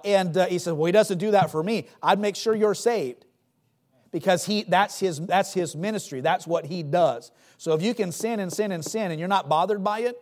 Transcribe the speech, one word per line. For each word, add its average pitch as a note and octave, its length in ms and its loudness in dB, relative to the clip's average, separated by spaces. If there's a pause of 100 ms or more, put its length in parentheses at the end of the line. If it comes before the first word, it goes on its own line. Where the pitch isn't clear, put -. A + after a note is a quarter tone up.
and, F#3+ 320 2
uh, F#3 80 4
he F3+ 140 0
says, E3+ 160 -2
"Well, D3+ 100 0
He F3 80 2
doesn't G#3 240 4
do G3+ 140 -2
that F#3 200 4
for D#3 120 -2
me. G3 260 -4 (140)
I'd F#3 160 4
make G#3 180 -2
sure A3+ 180 0
you're G#3+ 200 2
saved." F3 500 -2 (840)
Because F3 340 0
he, G#3 200 -2
that's F3+ 360 2
his, E3+ 200 -2
that's F#3+ 340 0
his F3 200 -2
ministry. F3 460 -6
That's E3 260 0
what E3 200 -2
he F3 160 -6
does. D3 480 0 (260)
So - 160 -2
if D#3 100 2
you A3+ 120 0
can F#3+ 180 -2
sin A3 280 -4
and F3+ 120 -4
sin G#3 200 -2
and E3 120 -6
sin G#3 260 -4
and D#3 80 -6
you're E3+ 100 -4
not F#3+ 200 0
bothered F#3 340 2
by G#3 180 -2
it, A#3+ 220 -4